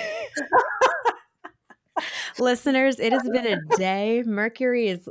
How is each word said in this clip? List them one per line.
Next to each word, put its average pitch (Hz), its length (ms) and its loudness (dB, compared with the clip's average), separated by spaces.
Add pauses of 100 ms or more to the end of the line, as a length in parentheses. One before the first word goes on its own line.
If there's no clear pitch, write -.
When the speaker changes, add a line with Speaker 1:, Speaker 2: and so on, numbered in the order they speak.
(360)
Speaker 1:
<laughs> - 0 -
Speaker 2:
<laughs> - 2000 -2
Speaker 1:
Listeners, 262 600 2
it 226 140 0
has 254 160 2
been 240 180 0
a 202 100 0
day. 196 680 0
Mercury 226 640 0
is, 180 220 -6